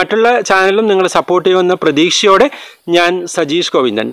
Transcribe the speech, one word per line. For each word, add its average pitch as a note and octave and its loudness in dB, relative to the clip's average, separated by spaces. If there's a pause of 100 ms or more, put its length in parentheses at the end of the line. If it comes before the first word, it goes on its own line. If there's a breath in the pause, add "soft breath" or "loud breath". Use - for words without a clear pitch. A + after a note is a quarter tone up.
മറ്റുള്ള A3 0 (160)
ചാനലും G3 2
നിങ്ങൾ F#3+ 0
support F3+ 0
ചെയ്യുമെന്ന F3+ 0 (100)
പ്രതീക്ഷയോടെ F#3+ 2 (500 loud breath)
ഞാൻ F3 0 (120)
സജീഷ് E3 -4
ഗോവിന്ദൻ. A#2 -2